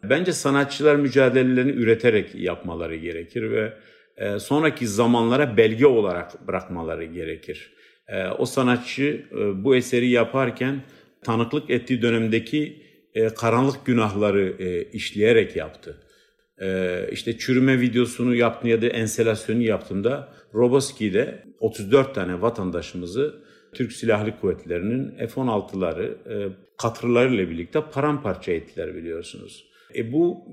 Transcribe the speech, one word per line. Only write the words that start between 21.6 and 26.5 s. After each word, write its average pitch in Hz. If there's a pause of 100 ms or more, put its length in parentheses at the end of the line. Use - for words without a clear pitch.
otuz 107
dört 135
tane 90
vatandaşımızı 95 (260)
Türk 117
Silahlı 107
Kuvvetleri'nin 95
F 123
on 131
altıları, 98 (120)
e, 110 (440)